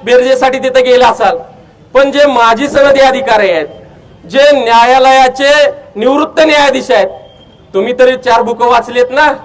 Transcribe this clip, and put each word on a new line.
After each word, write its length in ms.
बेरजेसाठी 540
तिथे 240
गेले 220
असाल, 340
पण 160
जे 160
माजी 420
सनदी 320
अधिकारी 500
आहेत, 160
जे 260
न्यायालयाचे 1000
निवृत्त 440
न्यायाधीश 500
आहेत, 180
तुम्ही 240
तरी 180
चार 260
बुकं 240
वाचलेत 440
ना, 220